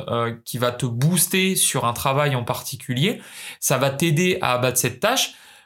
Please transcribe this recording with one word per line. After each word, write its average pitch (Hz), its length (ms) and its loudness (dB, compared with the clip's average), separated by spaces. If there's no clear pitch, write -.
euh, 117 260 -2
qui - 140 -8
va 123 140 0
te 131 140 -4
booster 175 680 2
sur 135 300 0
un 117 80 0
travail 139 420 2
en 120 80 0
particulier, 131 800 -4
ça 135 180 0
va 135 120 2
t'aider 170 500 2
à 123 140 2
abattre 123 240 0
cette 120 200 -2
tâche. 247 360 0